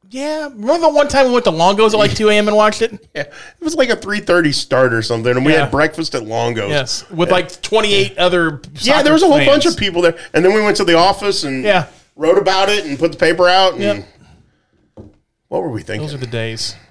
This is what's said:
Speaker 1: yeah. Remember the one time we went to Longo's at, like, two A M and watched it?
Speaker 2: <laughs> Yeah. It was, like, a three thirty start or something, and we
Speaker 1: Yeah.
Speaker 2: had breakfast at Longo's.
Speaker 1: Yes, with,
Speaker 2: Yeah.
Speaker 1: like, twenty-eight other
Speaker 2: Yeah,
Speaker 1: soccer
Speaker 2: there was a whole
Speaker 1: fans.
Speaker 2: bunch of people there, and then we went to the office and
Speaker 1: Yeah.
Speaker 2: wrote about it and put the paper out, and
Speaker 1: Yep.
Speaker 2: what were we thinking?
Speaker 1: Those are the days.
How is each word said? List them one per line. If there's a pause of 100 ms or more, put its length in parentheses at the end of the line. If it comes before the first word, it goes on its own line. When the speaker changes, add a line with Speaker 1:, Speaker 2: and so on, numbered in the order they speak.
(100)
Speaker 1:
yeah.
Remember (100)
the
one
time
we
went
to
Longo's
at,
like,
two
A
M
and
watched
it? (200)
Speaker 2:
<laughs>
Yeah.
It (280)
was,
like,
a
three
thirty
start
or
something,
and
we
Speaker 1:
Yeah.
Speaker 2:
had
breakfast
at
Longo's.
Speaker 1:
Yes,
with,
Speaker 2:
Yeah.
Speaker 1:
like,
twenty-eight
other (140)
Speaker 2:
Yeah,
Speaker 1:
soccer
Speaker 2:
there
was
a
whole
Speaker 1:
fans.
Speaker 2:
bunch
of
people
there, (180)
and
then
we
went
to
the
office
and
Speaker 1:
Yeah. (280)
Speaker 2:
wrote
about
it
and
put
the
paper
out,
and
Speaker 1:
Yep. (1400)
Speaker 2:
what
were
we
thinking?
Speaker 1:
Those
are
the
days. (140)